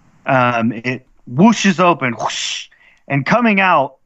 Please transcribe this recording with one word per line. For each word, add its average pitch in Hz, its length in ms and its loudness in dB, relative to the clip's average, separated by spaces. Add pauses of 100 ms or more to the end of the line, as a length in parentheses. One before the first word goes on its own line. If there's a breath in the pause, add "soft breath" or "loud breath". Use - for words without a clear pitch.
(280)
um, 123 460 0
it 117 340 -8 (260)
whooshes 190 460 2
open, 160 340 0
whoosh, - 540 -8 (400 soft breath)
and 139 180 -2
coming 220 340 2
out, 170 460 0